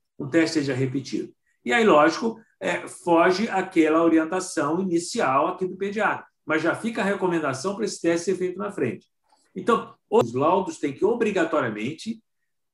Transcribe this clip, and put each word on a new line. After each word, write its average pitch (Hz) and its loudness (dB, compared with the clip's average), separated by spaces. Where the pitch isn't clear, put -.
um 143 -8
teste 160 2
seja 139 0
repetido. 131 -4
E 240 -2
aí, 233 4
lógico, 165 4
é, 175 -4
foge 180 2
àquela 170 2
orientação 160 0
inicial 170 0
aqui 185 -4
do 180 -8
pediatra, 196 -4
mas 156 0
já 156 0
fica 226 -4
a - 0
recomendação 180 -2
para 214 -6
esse 190 -6
teste 170 0
ser 185 0
feito 180 -4
na 202 -6
frente. 120 -4
Então, 202 0
os - 2
laudos 170 0
têm 147 -4
que 160 -4
obrigatoriamente 160 -2